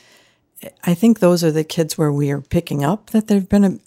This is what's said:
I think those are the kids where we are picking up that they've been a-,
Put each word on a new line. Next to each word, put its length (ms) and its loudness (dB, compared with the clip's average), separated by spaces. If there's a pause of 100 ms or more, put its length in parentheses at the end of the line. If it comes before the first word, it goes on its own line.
(840)
I 100 0
think 260 2
those 240 2
are 80 2
the 100 0
kids 340 -6
where 140 0
we 220 -2
are 80 -6
picking 420 -4
up 280 -4
that 180 0
they've 200 0
been 160 4
a-, 220 0